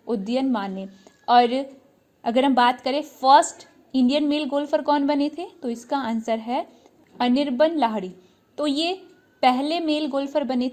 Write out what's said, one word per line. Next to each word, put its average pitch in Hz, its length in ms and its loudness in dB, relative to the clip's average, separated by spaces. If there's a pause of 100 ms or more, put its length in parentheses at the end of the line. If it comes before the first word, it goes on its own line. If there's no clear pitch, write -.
उदयन 240 440 -2
माने। 196 360 -6 (400)
और 240 260 6 (720)
अगर 247 220 2
हम 269 100 2
बात 247 260 2
करें 269 200 -4
first 294 680 2 (280)
Indian 262 300 2
male 294 220 0
golfer 294 360 -2
कौन 294 240 2
बने 285 220 0
थे? 339 160 -12 (160)
तो 247 80 -6
इसका 233 300 -6
answer 226 400 -4
है 247 260 -4 (500)
अनिर्बन 285 640 0
लाहिड़ी। 214 340 -2 (460)
तो 294 100 -4
ये 320 260 -2 (500)
पहले 277 380 0
male 302 280 -2
golfer 277 360 -4
बने 247 260 -2